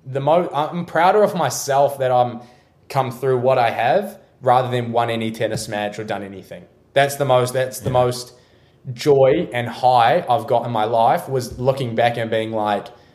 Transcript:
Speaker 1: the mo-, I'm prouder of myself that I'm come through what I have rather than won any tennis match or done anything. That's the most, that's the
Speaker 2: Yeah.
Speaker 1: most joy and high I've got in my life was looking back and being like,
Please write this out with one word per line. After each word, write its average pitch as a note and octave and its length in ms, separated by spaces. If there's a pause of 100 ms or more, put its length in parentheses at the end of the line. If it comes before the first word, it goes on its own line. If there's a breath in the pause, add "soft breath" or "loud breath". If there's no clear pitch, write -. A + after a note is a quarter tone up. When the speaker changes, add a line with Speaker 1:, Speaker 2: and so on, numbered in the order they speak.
Speaker 1:
the C3 140
mo-, D#3+ 340
I'm D3+ 320
prouder F#3+ 380
of F#3 120
myself C#3 640
that B2+ 120
I'm B2 300 (480 loud breath)
come B2+ 220
through C3 280
what B2+ 180
I A#2 140
have D3+ 480 (220 soft breath)
rather B2 280
than A#2 240
won A#2 160
any A2+ 220
tennis A2 360
match G#2 320
or A2 40
done G#2 200
anything. F#2+ 400 (300)
That's C#3 220
the C#3+ 100
most, B2+ 280
that's C3 260
the C#3 100
Speaker 2:
Yeah. B2+ 40
Speaker 1:
most B2 400 (600 soft breath)
joy C#3+ 580
and A#2+ 160
high B2+ 600
I've A#2+ 180
got A#2+ 180
in B2 60
my A2 140
life A#2 420
was C3 320
looking B2 360
back A#2 220
and A2+ 120
being A2 220
like, G#2 360 (280 soft breath)